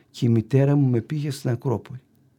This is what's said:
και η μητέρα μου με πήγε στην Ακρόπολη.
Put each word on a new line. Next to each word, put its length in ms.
και 160
η 40
μητέρα 460
μου 140
με 120
πήγε 300
στην 180
Ακρόπολη. 500